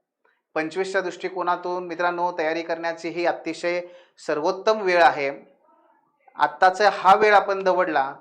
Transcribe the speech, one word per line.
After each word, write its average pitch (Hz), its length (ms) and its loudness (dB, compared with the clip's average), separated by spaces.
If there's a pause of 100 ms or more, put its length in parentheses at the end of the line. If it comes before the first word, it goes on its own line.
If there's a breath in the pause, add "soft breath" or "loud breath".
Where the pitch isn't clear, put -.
(540)
पंचवीसच्या 185 460 -2
दृष्टिकोनातून 180 880 -4
मित्रांनो, 175 520 -2
तयारी 165 240 -2
करण्याची 165 460 -6
ही 170 180 -4
अतिशय 170 540 -4 (460 loud breath)
सर्वोत्तम 190 560 -2
वेळ 180 200 2
आहे. 143 280 2 (1040)
आत्ताचा 185 580 2
हा 185 220 6
वेळ 208 200 6
आपण 196 280 2
दवडला 165 580 0